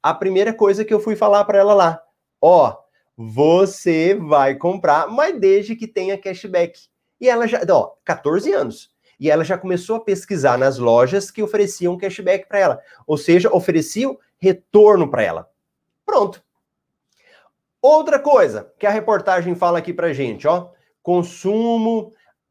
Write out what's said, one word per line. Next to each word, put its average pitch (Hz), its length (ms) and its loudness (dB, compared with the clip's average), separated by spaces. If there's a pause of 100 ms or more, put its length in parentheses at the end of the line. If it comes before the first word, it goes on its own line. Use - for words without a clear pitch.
a 156 120 0
primeira 190 400 -2
coisa 208 320 0
que 220 80 -4
eu 214 80 0
fui 214 160 -4
falar 208 260 2
pra 202 140 0
ela 202 160 4
lá, 170 280 2 (400)
"Ó, 151 360 4 (400)
você 165 960 0
vai 143 400 0
comprar, 160 520 -2
mas 294 300 -4
desde 202 380 0
que 220 120 -12
tenha 196 300 -6
cashback." 185 600 -6 (400)
E 247 80 -6
ela 233 180 2
já, 226 240 -4
ó, 135 220 2 (140)
quatorze 185 480 -2
anos. - 360 -6 (300)
E 147 100 -2
ela 160 140 2
já 180 140 -4
começou 185 400 -6
a - 20 -14
pesquisar 185 580 -2
nas 131 200 0
lojas 123 540 0
que 214 100 -10
ofereciam 196 560 -4
cashback 190 500 -4
pra 202 120 -2
ela. 170 220 0 (240)
Ou 151 120 -2
seja, 175 360 2
ofereciam 185 640 -2 (200)
retorno 190 720 4
pra 110 140 -2
ela. 82 260 -6 (560)
Pronto. 220 380 -2 (1400)
Outra 302 380 4
coisa 202 580 0
que - 80 -4
a 202 60 2
reportagem 190 640 -2
fala 175 240 0
aqui 170 140 -8
pra 170 200 -4
gente, 135 340 -6
ó. 175 220 -2 (320)
Consumo, 220 1120 -4 (380)